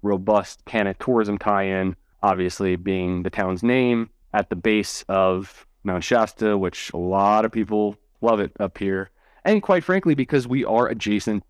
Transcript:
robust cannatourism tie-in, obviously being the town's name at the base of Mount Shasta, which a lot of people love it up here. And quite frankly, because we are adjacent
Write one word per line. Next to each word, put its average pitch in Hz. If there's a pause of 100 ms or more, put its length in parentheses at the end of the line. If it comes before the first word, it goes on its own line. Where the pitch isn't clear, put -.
robust 101
cannatourism 104
tie-in, 95 (280)
obviously 92
being 90
the 90
town's 92
name 120 (240)
at 104
the 98
base 107
of 95 (200)
Mount 92
Shasta, 110
which 92
a -
lot 98
of 113
people 107 (260)
love 113
it 98
up 98
here. 95 (340)
And 202
quite 180
frankly, 185
because 131
we 127
are 117
adjacent 104